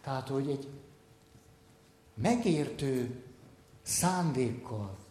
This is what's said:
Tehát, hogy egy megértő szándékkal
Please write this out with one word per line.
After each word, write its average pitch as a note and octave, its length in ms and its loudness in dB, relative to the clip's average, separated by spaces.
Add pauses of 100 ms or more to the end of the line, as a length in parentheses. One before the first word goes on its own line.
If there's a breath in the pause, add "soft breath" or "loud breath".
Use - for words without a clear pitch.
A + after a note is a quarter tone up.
Tehát, C3 260 -4
hogy C#3 220 0
egy C3+ 180 -4 (1500)
megértő C#3+ 1080 2 (580)
szándékkal B2+ 1160 0 (140)